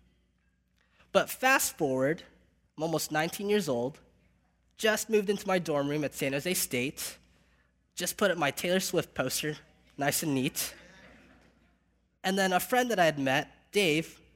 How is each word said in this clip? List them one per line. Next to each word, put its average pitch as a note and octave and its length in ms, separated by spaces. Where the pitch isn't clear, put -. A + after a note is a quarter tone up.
But F#3 200
fast - 460
forward, C3+ 460
I'm D3+ 60
almost D#3+ 280
nineteen E3 380
years G#3 200
old, B2 300
just G#3+ 320
moved G#3 220
into G3 180
my F#3 100
dorm D3 300
room D3 160
at C3+ 100
San C3+ 180
Jose D3 220
State, - 600
just F3 200
put G3+ 140
up E3+ 60
my D3 140
Taylor F3+ 280
Swift - 360
poster, D3 420
nice C#3+ 260
and D#3 120
neat. - 400
And F#3+ 140
then F#3+ 140
a F3+ 80
friend B3 300
that G#3+ 80
I A#3 60
had D#3 140
met, C3+ 320
Dave, D#3+ 480